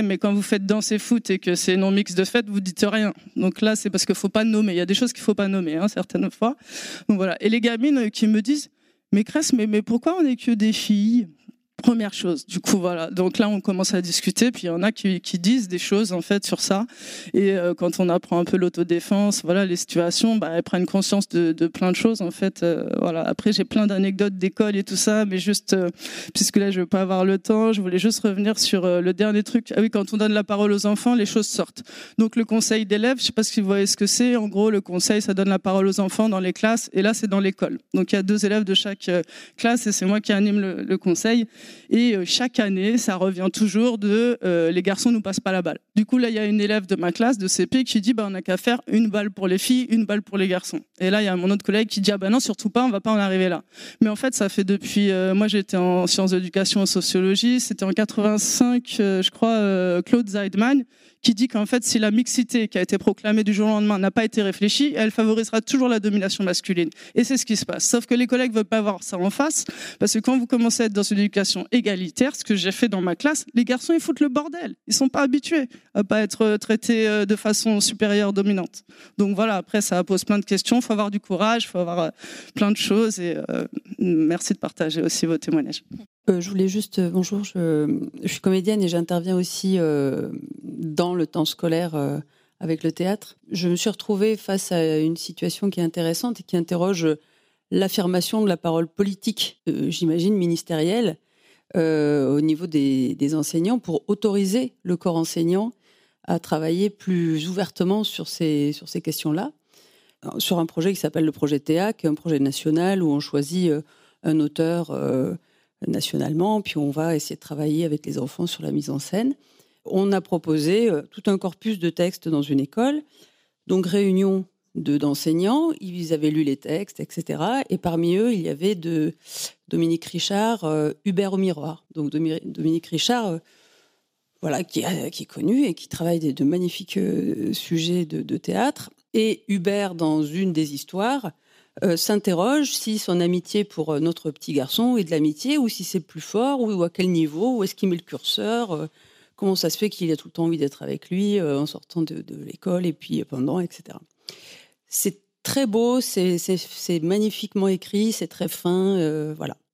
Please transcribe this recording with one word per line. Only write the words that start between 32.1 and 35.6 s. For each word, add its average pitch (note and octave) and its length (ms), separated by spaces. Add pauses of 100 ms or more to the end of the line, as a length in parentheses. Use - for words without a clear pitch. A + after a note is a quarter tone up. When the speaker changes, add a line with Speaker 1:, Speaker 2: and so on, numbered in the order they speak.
Speaker 1:
Donc A3 200
le A3+ 80
conseil A3 400
d'élèves, G#3+ 340
je - 60
sais - 80
pas A3 100
si - 160
vous G3 80
voyez G3 180
ce G3 120
que G3+ 100
c'est. B3 300
En G#3+ 100
gros, G#3 240
le G3+ 80
conseil, G3 420
ça G3+ 120
donne G3 160
la F#3+ 100
parole F#3+ 280